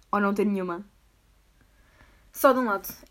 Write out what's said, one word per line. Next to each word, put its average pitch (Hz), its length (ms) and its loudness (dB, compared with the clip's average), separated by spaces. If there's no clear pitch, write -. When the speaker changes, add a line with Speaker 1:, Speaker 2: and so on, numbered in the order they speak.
Speaker 1:
Ou 202 80 0
não 202 160 0
ter 202 100 2
nenhuma. 190 400 -4
Speaker 2:
Só 277 200 4
de 254 80 2
um 254 60 0
lado. 196 220 -4